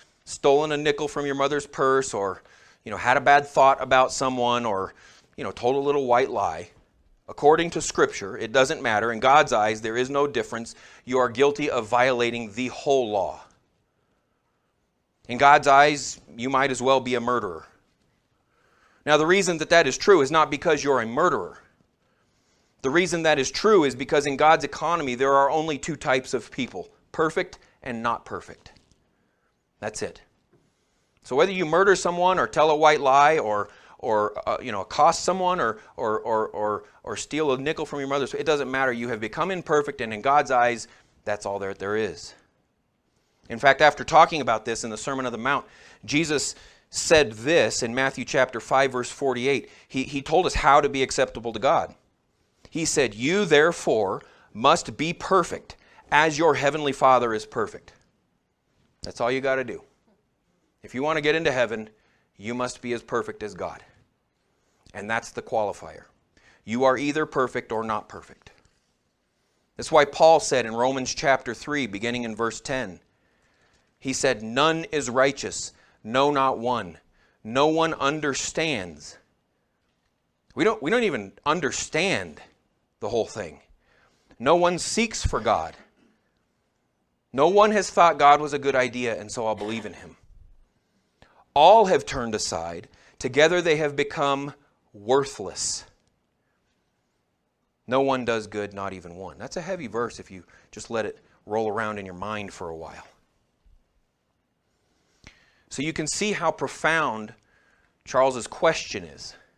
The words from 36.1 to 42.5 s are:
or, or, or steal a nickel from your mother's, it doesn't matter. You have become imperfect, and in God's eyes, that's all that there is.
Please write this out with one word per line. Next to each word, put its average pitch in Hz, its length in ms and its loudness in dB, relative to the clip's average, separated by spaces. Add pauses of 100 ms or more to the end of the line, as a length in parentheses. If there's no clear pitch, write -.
or, 110 260 -2
or, 107 360 -4 (200)
or 110 120 -10
steal 147 360 -2
a 127 80 0
nickel 156 260 -6
from 143 140 -10
your 139 80 -6
mother's, 139 260 -2
it 143 140 -6
doesn't 143 240 0
matter. 135 200 0
You 120 180 -6
have 113 100 -6
become 151 320 -6
imperfect, 151 500 -2
and 113 100 -6
in 104 120 -10
God's 139 260 2
eyes, 120 380 0 (360)
that's 104 220 -6
all 101 140 -6
that 98 180 -8
there 101 180 -4
is. 101 380 -6 (1120)